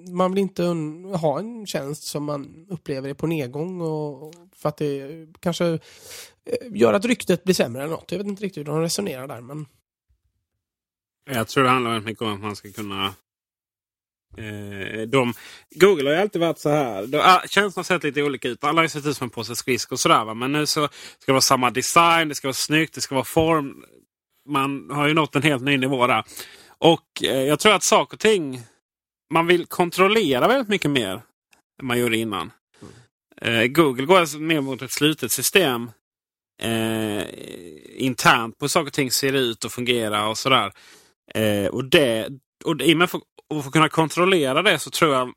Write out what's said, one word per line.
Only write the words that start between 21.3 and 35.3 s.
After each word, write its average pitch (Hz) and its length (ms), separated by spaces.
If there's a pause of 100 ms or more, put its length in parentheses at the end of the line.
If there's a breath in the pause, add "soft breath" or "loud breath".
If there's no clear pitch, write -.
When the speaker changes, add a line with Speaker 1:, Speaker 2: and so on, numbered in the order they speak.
Speaker 2:
vara 135 100
samma 123 300
design, 165 580
det 139 60
ska - 120
vara 131 60
snyggt, 151 400
det 127 80
ska - 140
vara 127 100
form. 156 580 (680)
Man 139 420
har 143 160
ju 151 60
nått 156 220
en 139 80
helt 139 200
ny 143 140
nivå 131 300
där. 113 160 (540 loud breath)
Och, - 460
eh, 135 200
jag 147 160
tror 214 140
att 185 100
saker 165 320
och - 40
ting, 156 420 (720)
man 165 140
vill 170 180
kontrollera 180 840
väldigt 240 220
mycket 165 220
mer 110 300 (580)
än 135 80
man 123 120
gjorde 117 180
innan. 104 340 (880 loud breath)
Eh, 113 220
Google 135 420
går 185 140
alltså 151 200
mer 160 220
mot 131 200
ett 131 100
slutet 147 400